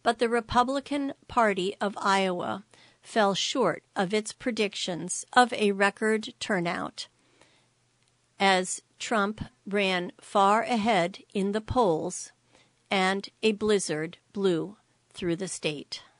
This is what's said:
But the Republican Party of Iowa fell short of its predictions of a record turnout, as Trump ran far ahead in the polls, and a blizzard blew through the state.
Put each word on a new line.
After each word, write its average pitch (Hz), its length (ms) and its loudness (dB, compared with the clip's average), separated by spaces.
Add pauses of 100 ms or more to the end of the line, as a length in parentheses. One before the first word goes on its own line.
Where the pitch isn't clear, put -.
But 233 160 0
the 233 120 0
Republican 262 840 0 (140)
Party 202 520 0
of 202 220 -4
Iowa 196 640 0 (400)
fell 202 320 2
short - 480 0 (120)
of 190 180 0
its 214 200 -2
predictions 196 1000 -4
of 247 200 4
a 208 180 2
record 214 680 0
turnout, 180 680 -4 (1300)
as 185 420 2 (200)
Trump 214 420 -2 (220)
ran 190 460 0 (100)
far 208 400 4
ahead 202 640 0 (100)
in 202 200 0
the 220 60 -2
polls, 180 720 0 (600)
and 196 360 0 (140)
a 220 100 2
blizzard 190 680 -2 (120)
blew 185 460 0 (340)
through 170 240 -4
the 185 120 -8
state. - 560 -8 (160)